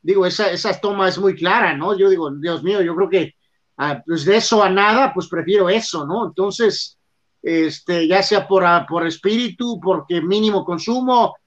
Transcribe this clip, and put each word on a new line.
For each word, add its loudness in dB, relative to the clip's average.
digo, 2
esa, 0
esa -4
toma 0
es -4
muy 2
clara, 2
¿no? -2
Yo 4
digo, 0
Dios -6
mío, 0
yo -2
creo 0
que, 0
ah, -4
pues, -4
de 4
eso 2
a 4
nada, 2
pues, -6
prefiero 0
eso, -2
¿no? -4
Entonces, -2
este, -2
ya 2
sea 0
por, 4
ah, 4
por -2
espíritu, -4
porque -2
mínimo 0
consumo, 0